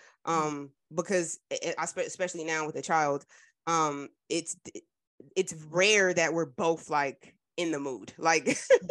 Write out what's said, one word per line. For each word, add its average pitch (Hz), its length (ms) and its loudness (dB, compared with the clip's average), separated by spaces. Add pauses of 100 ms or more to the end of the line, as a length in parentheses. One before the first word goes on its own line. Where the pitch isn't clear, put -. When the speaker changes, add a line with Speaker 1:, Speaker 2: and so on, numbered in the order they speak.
(280)
Speaker 1:
Mm-hmm. 160 200 0
Speaker 2:
Um, 143 240 -6 (220)
because 175 460 -2 (120)
I, 160 260 -4
I 160 80 -4
spe-, 180 140 -6
especially 175 460 -6
now 160 200 -2
with 151 120 -6
a 139 40 -6
child, 147 440 2 (420)
um, 151 420 0 (180)
it's, 165 300 -4 (760)
it's 185 180 -2 (160)
rare 185 460 4
that 165 180 2
we're 165 140 0
both, 165 420 -2
like, 143 460 -4 (220)
in 170 140 -2
the 147 80 -2
mood. 131 380 -8
Like, 165 400 2 (340)